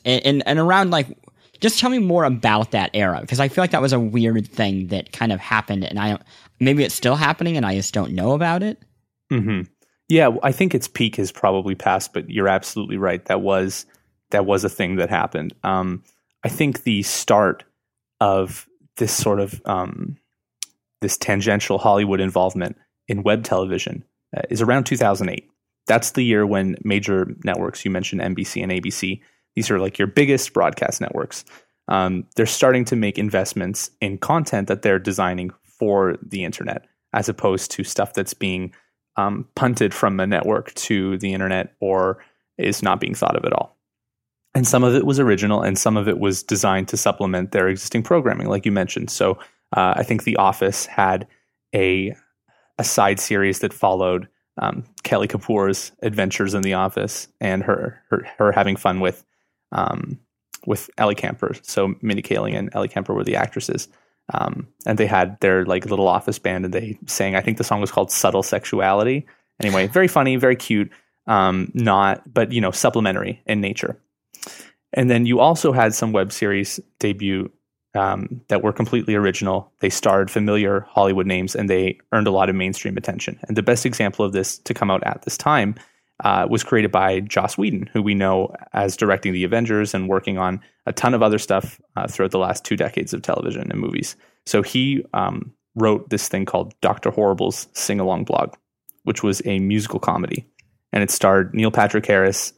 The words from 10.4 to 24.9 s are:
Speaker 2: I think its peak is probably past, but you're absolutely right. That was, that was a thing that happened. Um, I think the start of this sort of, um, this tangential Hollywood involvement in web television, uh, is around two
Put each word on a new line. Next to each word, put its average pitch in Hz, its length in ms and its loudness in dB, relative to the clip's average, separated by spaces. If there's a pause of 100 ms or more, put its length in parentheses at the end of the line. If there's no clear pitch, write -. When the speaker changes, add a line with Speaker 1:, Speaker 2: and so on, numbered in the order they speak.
Speaker 2:
I 139 100 2
think 185 220 0
its 120 140 -2
peak 117 320 -2
is 95 120 -2
probably 95 440 0
past, 95 380 0
but 85 160 -6
you're 101 180 0
absolutely 101 500 -2
right. 92 280 -2
That 98 160 0
was, 98 440 0 (460)
that 101 140 2
was 98 180 2
a 98 60 -2
thing 95 260 -2
that 87 140 0
happened. 82 440 -2 (100)
Um, 92 400 -2 (400)
I 120 60 -2
think 143 340 -2
the 104 200 0
start - 600 2 (580)
of 98 460 0 (280)
this - 160 -2
sort 104 280 0
of, 98 260 -6
um, 95 520 -6 (840)
this 101 160 -2
tangential 101 600 0
Hollywood 101 420 4
involvement 92 580 -2 (300)
in 101 140 -4
web 107 220 2
television, 95 600 -4 (320)
uh, - 140 -6
is 113 120 -4
around 120 240 2
two 123 120 -2